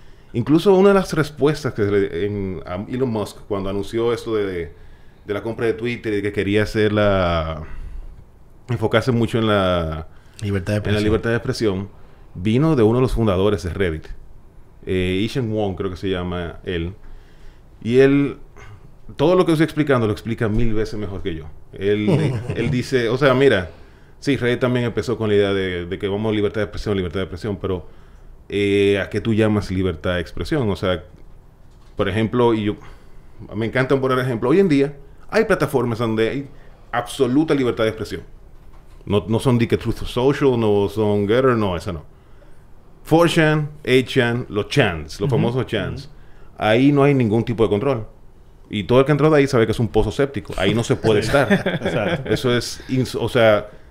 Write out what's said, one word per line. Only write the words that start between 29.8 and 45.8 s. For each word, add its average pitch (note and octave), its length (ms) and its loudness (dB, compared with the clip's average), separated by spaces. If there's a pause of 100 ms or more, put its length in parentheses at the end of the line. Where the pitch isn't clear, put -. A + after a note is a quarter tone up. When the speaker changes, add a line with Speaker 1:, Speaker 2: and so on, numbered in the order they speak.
Speaker 1:
de F2 60 -2
expresión? G#2+ 480 -4
O F#2+ 80 -2
sea, F2+ 260 -2 (960)
por G2 100 0
ejemplo, A2+ 460 2
y A2 100 0
yo, G#2 120 -2 (760)
me A2 120 -4
encanta C3 340 0
poner B2+ 200 0
ejemplo, B2 300 -2
hoy F3 100 4
en G3 100 4
día C#3 260 2 (340)
hay A3 140 2
plataformas C3+ 560 0
donde A2 300 0
hay C3+ 180 -6 (460)
absoluta C3+ 600 0
libertad A#2+ 300 0
de A2 60 2
expresión. G2 320 -8 (840)
No, G2+ 220 0
no A2 120 0
son A#2+ 180 2
de A#2 100 2
que G#2 100 0
Truth - 260 -4
Social, C3+ 560 2
no G2+ 300 2
son G#2 380 0
Getter, B2 280 4
no, G2+ 220 0
esa F2+ 160 -8
no. D2+ 100 -10 (1000)
Four E3 260 4
chan, D3+ 400 2 (140)
eight B2 240 4
chan, A#2+ 420 0
los G2+ 180 -2 (520)
Speaker 3:
Ujú. G2+ 100 -2
Speaker 1:
famosos A#2 360 0
chans. F#2 400 -4